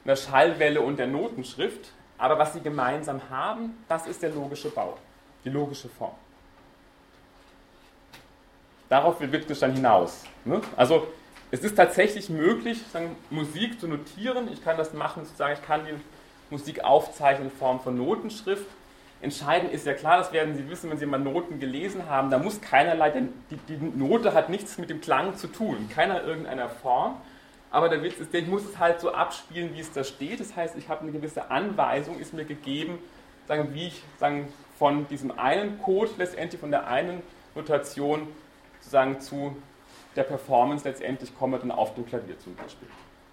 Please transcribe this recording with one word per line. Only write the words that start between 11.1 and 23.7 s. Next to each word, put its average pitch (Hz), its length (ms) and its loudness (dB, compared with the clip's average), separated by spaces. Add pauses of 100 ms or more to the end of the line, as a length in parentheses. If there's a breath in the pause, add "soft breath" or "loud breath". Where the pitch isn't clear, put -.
es 127 100 -4
ist 107 160 -2
tatsächlich 185 540 4
möglich, 220 520 0 (100)
sagen, 165 240 -6 (140)
Musik 156 500 -4
zu 175 80 -8
notieren. 214 640 -4
Ich - 100 -14
kann 160 140 0
das 156 160 -2
machen, 151 320 -6
sozusagen, 143 300 -2
ich - 80 -10
kann 156 240 0
die 156 80 -8 (560 loud breath)
Musik 147 340 -6
aufzeichnen 139 640 4
in 131 60 -14
Form 127 260 0
von 127 160 -2
Notenschrift. 196 720 -2 (560 loud breath)
Entscheidend 147 500 0
ist 147 140 -4
ja 139 80 2
klar, 151 240 6
das 143 140 0
werden 156 240 0
Sie 139 120 -8
wissen, 170 220 -10
wenn 151 80 -4
Sie 147 80 -4
mal 139 120 0
Noten 151 400 -2
gelesen 165 500 -6
haben, 135 220 2
da 131 80 4
muss 202 220 -2
keinerlei, 156 500 4
denn - 220 -2 (180)
die, 151 60 -12
die 156 220 -10